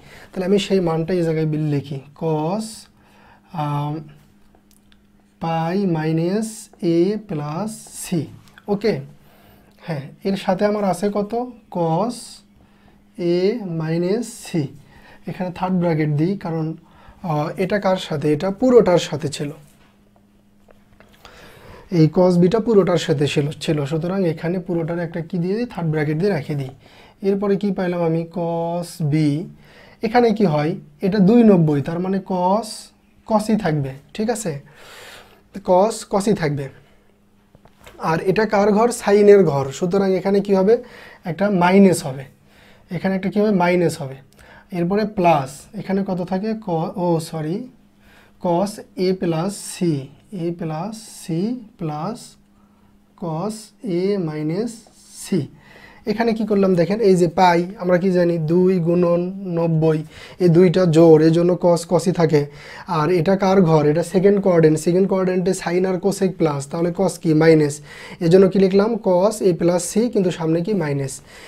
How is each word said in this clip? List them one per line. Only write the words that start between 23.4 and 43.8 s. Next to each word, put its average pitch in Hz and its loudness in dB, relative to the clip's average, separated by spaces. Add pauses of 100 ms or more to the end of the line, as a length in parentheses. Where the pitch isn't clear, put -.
ছিল। 147 -2
সুতরাং 175 -4
এখানে 170 -4
পুরোটার 170 -4
একটা 170 -8
কি 165 -8
দিয়ে 180 -2
দিই? 240 -4
থার্ড 175 -6
ব্র্যাকেট 151 -2
দিয়ে 202 0
রেখে 147 -6
দিই। 135 -8 (520)
এরপরে 196 0
কি 202 -2
পাইলাম 180 -2
আমি? 165 0 (100)
cos 170 -4
বি। 151 0 (520)
এখানে 226 2
কি 214 2
হয়? 151 0 (260)
এটা 202 0
দুই 226 6
নব্বই, 160 4
তার 170 -6
মানে 185 -2
cos, 190 -2 (600)
cos-ই 214 2
থাকবে, 151 -2 (240)
ঠিক 214 -4
আছে? 180 -6 (960)
cos, 196 2 (140)
cos-ই 202 0
থাকবে। 143 -4 (1300)
আর 160 -2
এটা 196 0
কার 208 2
ঘর? 226 2
সাইনের 202 6
ঘর। 139 0
সুতরাং 190 0
এখানে 196 0
কি 196 0
হবে? 202 2 (420)
একটা 180 -2
মাইনাস 185 4
হবে। 139 -10 (680)
এখানে 190 -2
একটা 190 -4
কি 202 -2
হবে? 214 2
মাইনাস 175 2